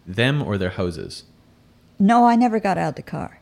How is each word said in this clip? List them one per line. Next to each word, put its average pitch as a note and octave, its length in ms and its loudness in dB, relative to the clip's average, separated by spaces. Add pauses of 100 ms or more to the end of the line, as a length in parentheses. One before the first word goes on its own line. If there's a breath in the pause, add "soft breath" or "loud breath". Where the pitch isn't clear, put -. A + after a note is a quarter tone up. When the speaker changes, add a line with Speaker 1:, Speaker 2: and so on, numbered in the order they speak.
Speaker 1:
them A#2+ 360 0
or G2+ 160 -4
their F2+ 120 -2
houses. F2+ 540 -8 (760)
Speaker 2:
No, A#3+ 280 6
I A#3 100 4
never A3+ 240 2
got F#3+ 180 -2
out E3 120 -2
of - 60 -8
the - 60 -14
car. - 400 -12